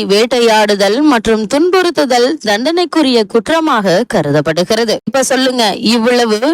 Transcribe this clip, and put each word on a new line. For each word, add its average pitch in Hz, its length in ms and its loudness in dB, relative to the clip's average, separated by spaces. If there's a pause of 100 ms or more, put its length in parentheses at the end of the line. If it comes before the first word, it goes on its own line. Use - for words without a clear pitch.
வேட்டையாடுதல் 214 960 2
மற்றும் 226 460 0
துன்புறுத்துதல் 294 840 0 (160)
தண்டனைக்குரிய 269 800 0
குற்றமாக 233 840 0
கருதப்படுகிறது. 165 1000 -2
இப்ப 269 180 -2
சொல்லுங்க, 254 420 0 (100)
இவ்வளவு 233 640 0 (140)